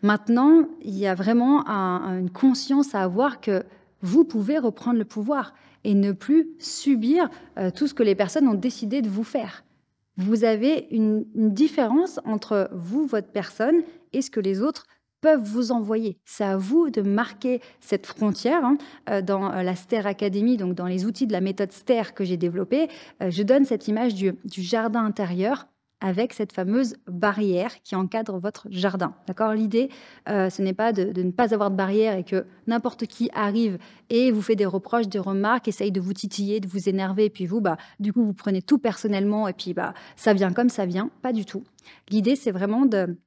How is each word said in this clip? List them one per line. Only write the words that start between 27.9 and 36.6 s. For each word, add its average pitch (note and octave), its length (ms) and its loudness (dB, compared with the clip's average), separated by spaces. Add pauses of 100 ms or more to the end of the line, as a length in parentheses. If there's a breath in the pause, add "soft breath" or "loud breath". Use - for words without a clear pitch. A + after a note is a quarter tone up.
encadre F#3+ 420 -4
votre G#3 320 -8
jardin. F#3 460 -4 (100)
D'accord ? G#3+ 280 -2
L'idée, A3 340 0 (400 loud breath)
euh, G3 220 0
ce G3 120 -6
n'est F#3+ 100 0
pas A3 200 0
de, G3 180 0
de F3+ 140 -4
ne F3+ 80 0
pas A3+ 200 2
avoir G3+ 200 2
de G3 40 -2
barrière G3+ 400 2
et F#3 60 -4
que F#3 240 -4 (220 loud breath)
n'importe A#3 380 -2
qui - 280 -4
arrive G#3 440 0 (320 loud breath)
et B3 200 4
vous G#3+ 100 2
fait A3 140 2
des G3+ 120 0
reproches, G3 420 -2
des G3 100 -4
remarques, G3 480 0
essaye G3+ 240 -2
de F#3+ 100 -2
vous F#3 120 -4
titiller, G3+ 480 -4